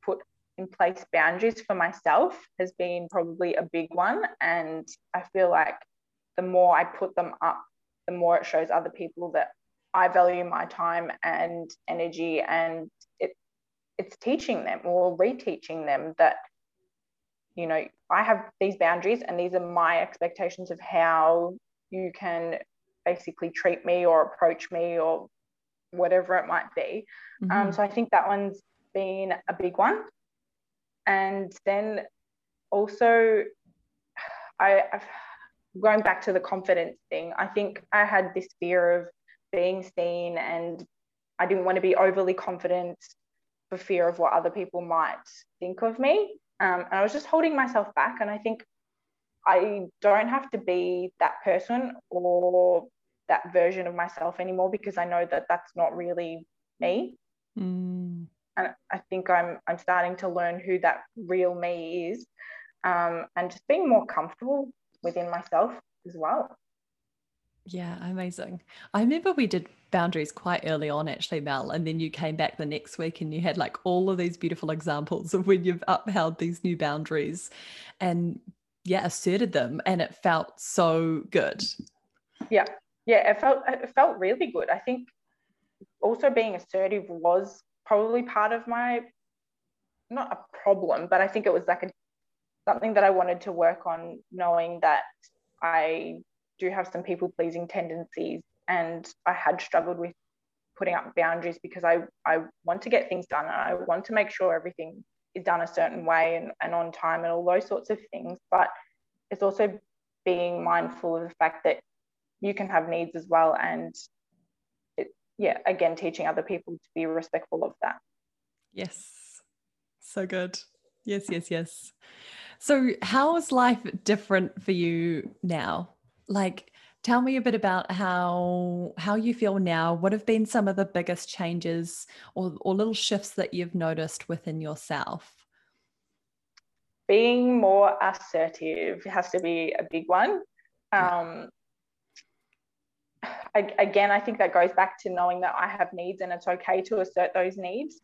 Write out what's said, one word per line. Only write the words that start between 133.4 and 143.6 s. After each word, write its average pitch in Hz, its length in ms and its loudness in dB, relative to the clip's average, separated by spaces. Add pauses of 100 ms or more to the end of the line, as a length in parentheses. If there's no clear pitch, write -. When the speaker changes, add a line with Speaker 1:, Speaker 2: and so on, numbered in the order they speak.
Speaker 2:
you've 175 220 -4
noticed 160 540 -4
within 160 320 -6
yourself? - 840 -8 (1600)
Speaker 1:
Being 240 500 4
more 202 420 6
assertive 165 1040 -2
has 190 280 -2
to 180 100 0
be 170 360 -2
a - 140 -2
big 165 160 -4
one. 226 360 2 (500)
Speaker 2:
Yeah. 180 260 2
Speaker 1:
Um, 165 300 -8 (2000)
ag-, 202 240 0